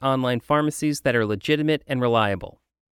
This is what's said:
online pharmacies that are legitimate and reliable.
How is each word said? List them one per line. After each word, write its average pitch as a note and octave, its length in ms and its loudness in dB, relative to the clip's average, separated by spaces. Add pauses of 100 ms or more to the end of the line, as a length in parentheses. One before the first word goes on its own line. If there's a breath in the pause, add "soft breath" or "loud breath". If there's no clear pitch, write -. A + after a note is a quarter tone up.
online B2+ 380 0
pharmacies D3+ 640 -2
that B2 140 0
are A#2 100 2
legitimate D3+ 600 0
and C3 160 -4
reliable. A2 580 0 (340)